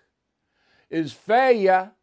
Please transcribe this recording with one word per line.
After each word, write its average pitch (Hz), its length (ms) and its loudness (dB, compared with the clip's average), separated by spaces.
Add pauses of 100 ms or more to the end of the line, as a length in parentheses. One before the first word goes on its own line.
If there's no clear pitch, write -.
(920)
is 160 220 -6
failure 208 800 0 (120)